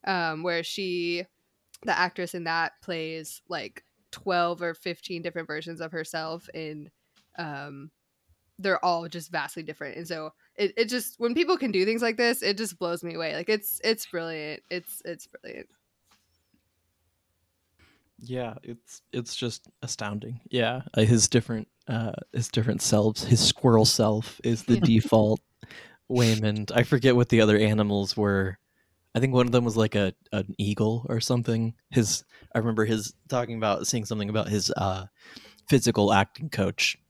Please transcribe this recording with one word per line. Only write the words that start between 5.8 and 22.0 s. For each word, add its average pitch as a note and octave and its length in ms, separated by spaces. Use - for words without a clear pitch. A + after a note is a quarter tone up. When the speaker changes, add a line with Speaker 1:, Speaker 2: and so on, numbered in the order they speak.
Speaker 1:
of D#3+ 120
herself, D#3+ 640
and, D3+ 360
um, C#3+ 520
they're F#3+ 260
all E3+ 240
just E3+ 240
vastly D#3 300
different. D3+ 340
And E3 100
so D#3 280
it, G3+ 220
it A#3 140
just, A#3+ 280
when A#3 160
people E4 220
can C4 160
do F#3+ 140
things A3+ 160
like A#3 160
this, A#3+ 240
it G3+ 160
just G#3 200
blows E3+ 240
me E3+ 120
away. D#3+ 200
Like, E3+ 140
it's, G#3+ 340
it's A3 220
brilliant. D#3+ 680
It's, F3 360
it's - 220
brilliant. - 380
Speaker 2:
Yeah, A#2+ 440
it's, - 380
it's A#2+ 220
just - 320
astounding. G#2+ 580
Yeah, B2 320
uh, A2 80
his A2 260
different, A2+ 400
uh, A2+ 240